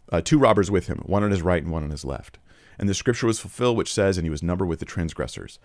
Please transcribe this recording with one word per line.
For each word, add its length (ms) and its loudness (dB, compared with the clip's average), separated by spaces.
uh, 120 0
two 180 4
robbers 320 6
with 160 0
him, 120 -4
one 240 0
on 80 2
his 100 2
right 200 2
and 100 -6
one 120 -4
on 80 -6
his 140 -10
left. 340 -10
And 80 -2
the 60 2
scripture 340 0
was 120 0
fulfilled, 380 0
which 160 -2
says, 240 2
"And 80 -2
he 60 -2
was 100 -6
numbered 280 -2
with 100 -4
the 60 -8
transgressors." 800 -8